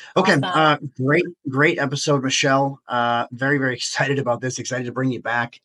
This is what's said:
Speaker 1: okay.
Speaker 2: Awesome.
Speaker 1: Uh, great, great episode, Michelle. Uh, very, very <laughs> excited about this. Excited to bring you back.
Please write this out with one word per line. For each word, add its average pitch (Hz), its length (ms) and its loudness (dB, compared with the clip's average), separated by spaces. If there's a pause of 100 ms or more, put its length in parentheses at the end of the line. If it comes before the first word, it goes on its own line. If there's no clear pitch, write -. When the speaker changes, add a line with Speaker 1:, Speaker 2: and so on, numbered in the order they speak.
(160)
Speaker 1:
okay. 185 180 4
Speaker 2:
Awesome. 143 100 2
Speaker 1:
Uh, 151 340 4 (180)
great, 147 300 2 (240)
great 147 280 2
episode, 139 460 0
Michelle. 135 640 0
Uh, 120 440 0
very, 135 280 0
very 127 160 -2
<laughs> - 0 -
excited 135 420 -2
about 117 240 -2
this. 127 160 -6
Excited 127 280 -6
to 120 60 -8
bring 131 200 -2
you 113 100 -4
back. 120 440 -4